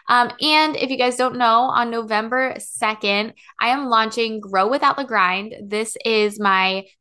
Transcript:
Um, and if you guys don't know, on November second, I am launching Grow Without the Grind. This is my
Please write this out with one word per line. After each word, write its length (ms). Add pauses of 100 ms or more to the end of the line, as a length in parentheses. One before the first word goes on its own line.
(100)
Um, 200 (120)
and 340
if 140
you 80
guys 180
don't 220
know, 240
on 280
November 680
second, 760 (260)
I 120
am 160
launching 540
Grow 280
Without 300
the 60
Grind. 500 (160)
This 340
is 340
my 460 (160)